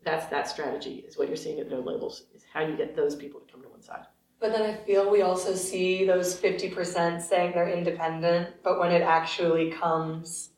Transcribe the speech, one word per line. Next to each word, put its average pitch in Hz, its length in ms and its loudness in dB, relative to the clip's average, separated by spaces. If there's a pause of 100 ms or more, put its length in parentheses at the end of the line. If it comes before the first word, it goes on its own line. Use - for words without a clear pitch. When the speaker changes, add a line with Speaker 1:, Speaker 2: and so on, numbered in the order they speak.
Speaker 1:
that's 160 240 -2
that 143 220 -2
strategy, - 580 -6
is - 100 -20
what 139 120 0
you're - 80 -4
seeing 151 240 -6
at 127 100 -6
No 131 100 -4
Labels, - 440 -6 (100)
is - 80 -20 (100)
how 156 140 -2
you 156 100 -4
get - 200 -4
those 147 180 0
people 143 260 -14
to - 120 -20
come 127 100 -20
to - 60 -20
one - 120 -20
side. - 240 -16 (360)
Speaker 2:
But 220 120 0
then 220 100 2
I 214 120 0
feel 196 360 2
we 202 120 6
also 185 320 2
see 185 500 0
those 180 340 2
fifty 190 300 0
percent 170 540 -2
saying 175 320 2
they're 175 160 2
independent, 170 800 0 (160)
but 180 160 2
when 175 120 2
it 170 100 6
actually 165 680 2
comes 160 880 -4